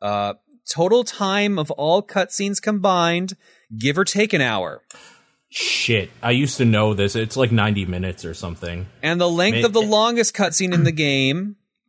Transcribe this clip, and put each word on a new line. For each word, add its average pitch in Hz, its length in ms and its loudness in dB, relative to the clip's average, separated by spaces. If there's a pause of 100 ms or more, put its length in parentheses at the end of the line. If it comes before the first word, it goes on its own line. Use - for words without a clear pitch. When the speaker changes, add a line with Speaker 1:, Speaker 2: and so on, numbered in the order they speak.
Speaker 1:
Uh, 101 340 -2 (360)
total 196 320 2
time 202 560 0
of 151 120 -4
all 160 300 2
cutscenes 196 600 -4
combined, 185 760 0 (420)
give 139 200 0
or 190 80 2
take 208 280 0
an 160 80 2
hour. 101 400 -2 (680)
Speaker 2:
Shit, - 600 -2 (140)
I 117 80 2
used 127 260 0
to 127 80 2
know 107 280 4
this. 101 220 0
It's, 113 220 -4
like, 123 140 2
ninety 104 340 2
minutes 90 400 -6
or 82 80 -8
something. 87 540 -10 (160)
Speaker 1:
And 170 160 -2
the 175 100 2
length 175 280 2
Speaker 2:
May- 233 60 0
Speaker 1:
of 226 100 0
the 226 80 2
longest 220 520 2
cutscene 180 400 0
in 165 120 4
the 135 60 2
game, 151 680 0 (320)